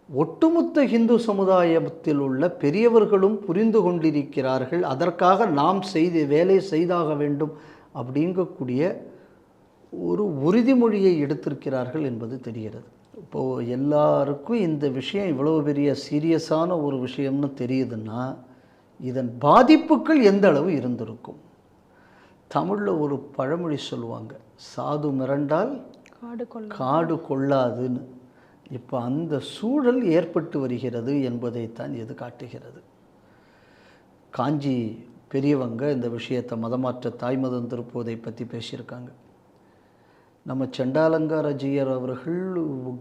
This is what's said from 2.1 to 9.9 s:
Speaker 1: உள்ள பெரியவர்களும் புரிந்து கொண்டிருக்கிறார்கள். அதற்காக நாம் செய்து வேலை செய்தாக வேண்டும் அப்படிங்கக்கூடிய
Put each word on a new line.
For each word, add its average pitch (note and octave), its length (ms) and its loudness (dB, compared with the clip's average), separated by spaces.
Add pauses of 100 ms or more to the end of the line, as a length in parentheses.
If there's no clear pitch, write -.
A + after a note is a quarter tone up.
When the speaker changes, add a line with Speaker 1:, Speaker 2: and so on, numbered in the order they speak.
Speaker 1:
உள்ள C#3 320 0
பெரியவர்களும் G3+ 920 4
புரிந்து G#3+ 420 2
கொண்டிருக்கிறார்கள். D3 1000 0
அதற்காக F3 640 2
நாம் F3 360 2
செய்து E3 440 0
வேலை F3 340 4
செய்தாக E3+ 540 0
வேண்டும் D3 380 -2 (440)
அப்படிங்கக்கூடிய C#3+ 1000 -2 (960)